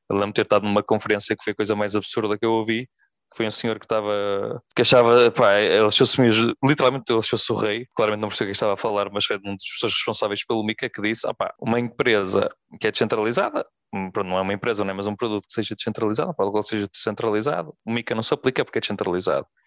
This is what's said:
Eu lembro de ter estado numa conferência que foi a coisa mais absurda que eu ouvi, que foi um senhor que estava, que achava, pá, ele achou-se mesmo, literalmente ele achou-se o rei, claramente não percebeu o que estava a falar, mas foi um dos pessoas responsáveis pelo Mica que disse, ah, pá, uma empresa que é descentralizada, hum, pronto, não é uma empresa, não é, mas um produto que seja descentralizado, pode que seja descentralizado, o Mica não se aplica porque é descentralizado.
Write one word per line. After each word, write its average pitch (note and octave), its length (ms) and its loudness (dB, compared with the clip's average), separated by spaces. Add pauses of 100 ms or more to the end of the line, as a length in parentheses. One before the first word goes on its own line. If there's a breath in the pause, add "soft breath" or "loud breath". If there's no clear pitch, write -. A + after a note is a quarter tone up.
Eu G2+ 80 -2
lembro G2+ 120 0
de G#2+ 60 -8
ter A2 80 2
estado G#2 220 2
numa G#2 180 2
conferência G#2+ 540 0
que - 80 -14
foi G#2+ 80 -4
a - 40 -6
coisa G#2+ 200 0
mais G#2 180 -2
absurda G#2+ 440 -2
que A#2 80 -2
eu A2+ 60 2
ouvi, A2+ 360 -2 (420)
que - 60 -20
foi A2+ 100 -2
um G#2+ 40 -2
senhor A2 280 -4
que - 60 -20
estava, G#2 760 -2 (120)
que - 60 0
achava, A#2+ 500 8
pá, G#2 300 4
ele G#2 260 4
achou-se A#2+ 340 4
mesmo, A#2 340 4 (100)
literalmente C3+ 460 2
ele A2+ 80 2
achou-se - 340 0
o G#2+ 40 -2
rei, A2 380 -4
claramente G#2+ 280 0
não G#2+ 60 -2
percebeu G2 220 -4
o - 20 -4
que G2 40 -4
estava G#2 180 0
a - 20 -10
falar, G2+ 340 -2
mas G2+ 140 -2
foi G#2+ 200 -2
um G2 120 -6
dos - 160 -10
pessoas A2 200 -4
responsáveis G#2 540 -2
pelo A2+ 180 -2
Mica G#2+ 240 -4
que - 140 -10
disse, A2 240 -2
ah, A2 80 -4
pá, - 260 -6
uma A2+ 200 0
empresa G#2+ 680 0 (320)
que - 60 -2
é G#2+ 40 0
descentralizada, A#2+ 760 -2 (280)
hum, F#2+ 160 -6
pronto, F#2+ 180 -4
não F#2 100 0
é F#2+ 40 0
uma F#2+ 120 -2
empresa, G#2 300 -2
não G2 60 -4
é, F#2+ 40 -6
mas G2 120 -6
um G2+ 100 -4
produto G#2+ 300 -4
que - 60 -14
seja G#2+ 220 -4
descentralizado, A2+ 600 -4
pode G2+ 160 0
que G#2 180 -2
seja G#2 220 -2
descentralizado, G#2+ 840 -4 (100)
o A2+ 80 -6
Mica A#2 220 -4
não A2+ 80 -4
se - 100 0
aplica C3+ 320 0
porque - 140 -6
é - 20 -4
descentralizado. F2+ 680 -2 (200)